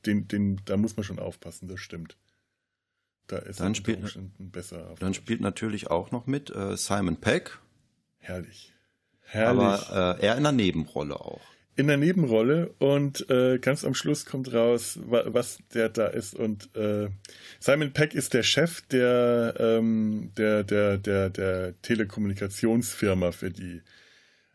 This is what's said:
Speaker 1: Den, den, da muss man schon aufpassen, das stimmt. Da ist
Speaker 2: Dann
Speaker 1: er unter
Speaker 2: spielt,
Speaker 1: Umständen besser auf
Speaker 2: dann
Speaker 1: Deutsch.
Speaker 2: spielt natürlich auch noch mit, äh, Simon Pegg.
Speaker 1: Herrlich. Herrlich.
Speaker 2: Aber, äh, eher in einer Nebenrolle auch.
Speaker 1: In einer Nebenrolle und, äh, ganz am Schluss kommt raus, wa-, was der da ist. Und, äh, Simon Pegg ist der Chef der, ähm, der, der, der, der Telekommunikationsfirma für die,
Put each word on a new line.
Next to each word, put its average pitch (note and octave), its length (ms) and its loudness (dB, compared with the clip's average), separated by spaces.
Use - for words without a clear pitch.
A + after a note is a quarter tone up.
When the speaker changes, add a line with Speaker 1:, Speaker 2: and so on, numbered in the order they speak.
Speaker 1:
Den, G#2 220 0
den, G2+ 360 0
da G2 120 -2
muss A2 200 0
man G#2+ 80 -4
schon G2 140 -10
aufpassen, F#2 500 -12
das F#2 120 -12
stimmt. E2 360 -14
Da - 120 -10
ist G2 220 -12
Speaker 2:
Dann F2+ 60 -2
Speaker 1:
er - 20 0
unter A2 100 -2
Speaker 2:
spielt, G2+ 240 -2
Speaker 1:
Umständen F#2+ 480 -14
besser F2 400 -12
auf E2+ 80 -18
Speaker 2:
dann F#2+ 140 -2
Speaker 1:
Deutsch. - 60 -4
Speaker 2:
spielt - 220 -4
natürlich G#2 500 -4
auch E2+ 200 0
noch A#2+ 160 -6
mit, C#3+ 240 -6
äh, G2 260 -6
Simon F#2+ 400 0
Pegg. C#3 340 0
Speaker 1:
Herrlich. - 540 -14
Herrlich. A#2 420 2
Speaker 2:
Aber, G2 580 2
äh, - 60 0
eher G#2+ 60 4
in B2 140 0
einer D3 60 4
Nebenrolle D#2+ 680 0
auch. - 200 -14
Speaker 1:
In C#3+ 120 4
einer C#3+ 160 4
Nebenrolle D#3 760 2
und, C#3+ 520 0
äh, B2+ 280 4
ganz C3 260 0
am C3+ 100 0
Schluss D3 320 -2
kommt C3 260 -8
raus, A#2 540 2
wa-, A#2 220 2
was A#2+ 300 -2
der A2+ 160 2
da A2 200 0
ist. - 260 -6
Und, A2 420 -6
äh, G#2 320 -2
Simon C#3+ 320 2
Pegg D3+ 240 2
ist - 180 -2
der A#2 80 4
Chef E3 460 2
der, B2 720 4
ähm, A2+ 800 2
der, G#2+ 280 2
der, G#2 340 2
der, G2 320 2
der F#2 520 -2
Telekommunikationsfirma G2+ 1500 0
für - 180 -6
die, F2+ 300 -12